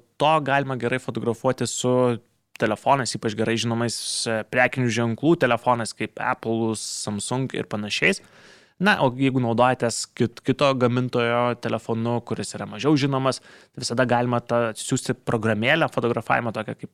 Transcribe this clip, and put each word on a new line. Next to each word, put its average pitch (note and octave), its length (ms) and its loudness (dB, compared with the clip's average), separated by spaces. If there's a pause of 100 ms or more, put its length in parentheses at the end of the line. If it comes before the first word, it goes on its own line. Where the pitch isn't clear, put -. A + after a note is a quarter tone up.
(200)
to D3+ 140 4 (120)
galima C3+ 320 0
gerai A#2+ 240 -2
fotografuoti A#2+ 640 -2
su B2+ 540 0 (400)
telefonais, A#2 560 0
ypač A2 180 -4
gerai A2 240 -2
žinomais, A#2 380 -2 (340)
e, A2 160 -2
prekinių B2 480 0
ženklų A#2 480 2
telefonais, A#2+ 540 2
kaip G#2+ 260 -8
Apple, A2+ 560 -2
Samsung A#2+ 800 -6
ir - 80 -4
panašiais. G#2+ 560 -2 (600)
Na, G3 200 4
o C3 80 4
jeigu C3 320 0
naudojatės A#2+ 640 2 (100)
kit-, - 280 -2
kito C3+ 260 2 (100)
gamintojo A#2+ 840 2
telefonu, A2+ 540 -2 (100)
kuris G#2+ 280 -6
yra G#2 120 -10
mažiau G#2+ 320 0
žinomas, C3+ 400 0 (360)
tai - 80 -12
visada B2 240 0
galima A#2+ 320 2
tą A#2+ 400 0
siųsti - 400 -2
programėlę A#2+ 720 0
fotografavimo, A#2+ 640 -2
tokią - 240 -8
kaip, - 160 -16